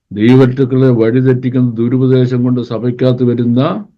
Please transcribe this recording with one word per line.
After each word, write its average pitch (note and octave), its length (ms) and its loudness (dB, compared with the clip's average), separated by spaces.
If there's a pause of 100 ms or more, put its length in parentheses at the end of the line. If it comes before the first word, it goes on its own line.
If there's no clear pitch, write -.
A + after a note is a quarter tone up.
(120)
ദൈവത്തുക്കളെ B2+ 760 2
വഴിതെറ്റിക്കുന്ന B2+ 840 0
ദുരുപദേശം B2+ 760 0
കൊണ്ട് B2 160 -2
സഭയ്ക്കകത്ത് B2 640 -2
വരുന്ന B2 720 -2